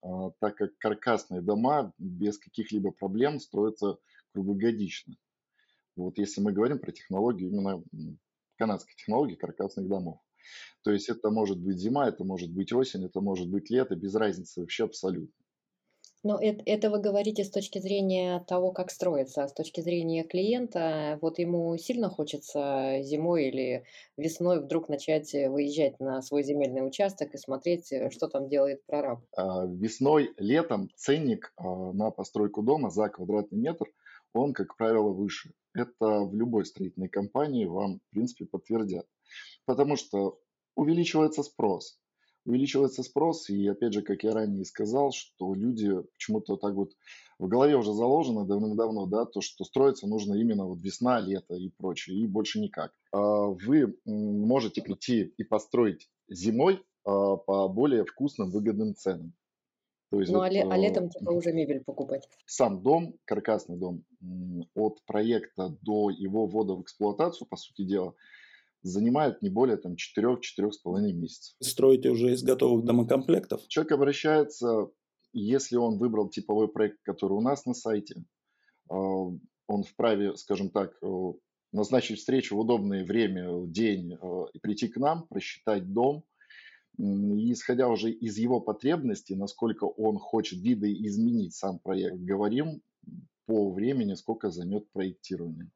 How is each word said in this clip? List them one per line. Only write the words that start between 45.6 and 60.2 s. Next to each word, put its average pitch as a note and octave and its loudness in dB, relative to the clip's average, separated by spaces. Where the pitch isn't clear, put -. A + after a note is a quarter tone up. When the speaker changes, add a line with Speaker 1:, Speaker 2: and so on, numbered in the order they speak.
Speaker 1:
почему-то G#2+ -4
так G2+ -4
вот G2 -2
в F#2 -4
голове C3 6
уже G#2+ 2
заложено A#2+ 2
давным-давно, G#2+ 0
да, G#2+ 2
то, G#2 -6
что - -8
строиться C3 2
нужно G#2 -2
именно G#2 2
вот F#2 -6
весна, A#2 0
лето F#2 -4
и F#2 -8
прочее, F#2 -6
и A2+ 0
больше G#2+ -2
никак. F#2+ -6
А G#2 2
вы, G#2 2
м, G#2+ -2
можете A2+ 2
прийти G2+ 0
и A2+ -4
построить A2 0
зимой, A2+ 2
а, G2 4
по G2 2
более A2+ 4
вкусным, A2 -4
выгодным G#2+ 0
ценам. E2+ -4
То G3+ 2